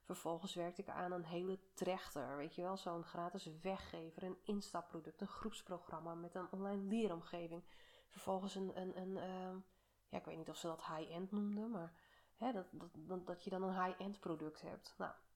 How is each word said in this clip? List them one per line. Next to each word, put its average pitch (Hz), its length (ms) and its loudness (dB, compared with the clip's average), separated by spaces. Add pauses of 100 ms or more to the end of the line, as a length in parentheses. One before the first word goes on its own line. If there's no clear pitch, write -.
Vervolgens 170 520 0
werkte 175 280 0
ik 190 60 -8
aan 180 240 2
een 180 120 0
hele 180 340 2 (160)
trechter, 151 600 2
weet 143 180 -2
je 180 80 -2
wel. 185 140 2
Zo'n 170 280 0
gratis 175 420 -2 (140)
weggever, 170 600 -2
een 185 200 0
instapproduct, 170 800 -2
een 196 60 0
groepsprogramma 170 880 -4
met 170 200 -4
een 180 160 -2
online 196 320 2
leeromgeving. 175 800 2 (440)
Vervolgens 190 460 0
een, 190 260 0
een, 185 200 -2
een, 190 160 0
ehm, 185 420 -2 (500)
ja, - 100 0
ik - 60 -6
weet 160 120 -6
niet 160 140 -6
of 156 60 -6
ze - 100 -2
dat 160 200 0
high-end 165 460 -2
noemden, 208 380 4
maar 170 220 0 (440)
hè, 247 160 2
dat, 185 180 0
dat, 170 240 -8
dat, 180 320 -2
dat 180 180 -4
je 196 60 -2
dan 185 120 4
een 185 220 6
high-end 190 360 0
product 156 400 0
hebt. - 380 -8
Nou, - 140 0 (240)